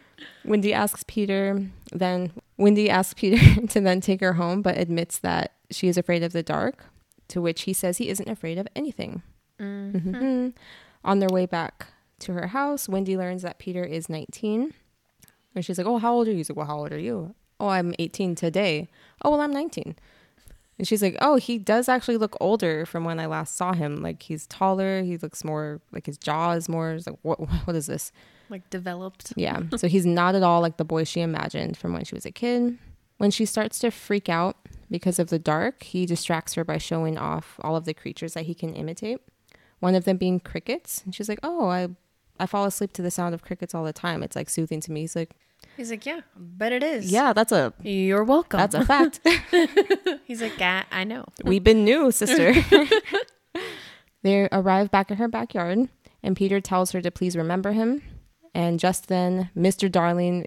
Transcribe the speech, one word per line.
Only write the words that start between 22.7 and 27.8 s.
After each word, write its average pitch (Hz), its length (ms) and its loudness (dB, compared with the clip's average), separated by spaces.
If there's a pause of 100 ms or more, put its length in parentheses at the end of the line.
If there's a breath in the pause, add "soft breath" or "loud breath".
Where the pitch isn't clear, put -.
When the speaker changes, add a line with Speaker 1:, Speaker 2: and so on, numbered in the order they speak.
Speaker 1:
from 165 180 -6
when 165 140 -4
I 160 80 -6
last 156 300 -6
saw 180 160 -2
him. 151 280 -2
Like, 165 220 -8
he's 156 240 -10
taller. 190 560 0
He 180 140 -4
looks 156 260 -12
more, 151 380 -6 (100)
like, - 160 -12
his 147 120 -10
jaw 165 340 -2
is 165 160 -2
more." 160 240 -2
It's 165 140 -8
like, 165 160 -12
"What, 160 180 -2
<laughs> 160 260 -4
what 175 100 -2
is 151 100 -4